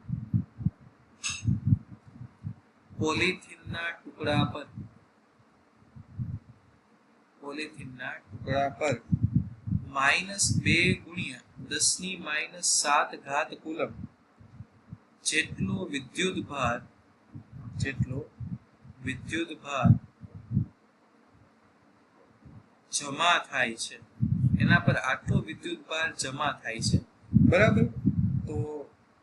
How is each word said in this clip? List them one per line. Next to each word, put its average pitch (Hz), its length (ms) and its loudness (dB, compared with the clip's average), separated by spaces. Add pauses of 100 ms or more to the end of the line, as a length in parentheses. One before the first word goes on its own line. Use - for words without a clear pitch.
(3000)
પોલિથીનના 170 1000 -2
ટુકડા 147 540 -2
પર, 147 220 -6 (2750)
પોલિથીનના 143 760 -12
ટુકડા 139 560 -4
પર 139 260 -2 (960)
માઇનસ 160 560 2 (180)
બે 156 140 4 (160)
ગુણ્યા 160 520 -8 (240)
દસ 151 180 0 (120)
ની 185 180 -8
માઇનસ 160 520 -4 (120)
સાત 147 300 4 (140)
ઘાત 143 260 -2 (120)
કુલમ 151 300 -4 (1300)
જેટલો 180 520 0 (100)
વિદ્યુત 160 520 -2 (100)
ભાર, 127 320 -2 (1000)
જેટલો 135 420 -2 (840)
વિદ્યુત 151 480 -6 (100)
ભાર 139 280 4 (3000)
જમા 151 480 0
થાય 123 360 -2
છે, - 200 -10 (640)
એના - 200 6
પર 156 180 2
આટલો 131 420 0
વિદ્યુત 156 500 -8
ભાર 160 240 -2
જમા 139 400 -4 (100)
થાય 113 180 -6
છે, - 160 4 (520)
બરાબર? 214 360 8 (600)
તો, 151 100 -6 (640)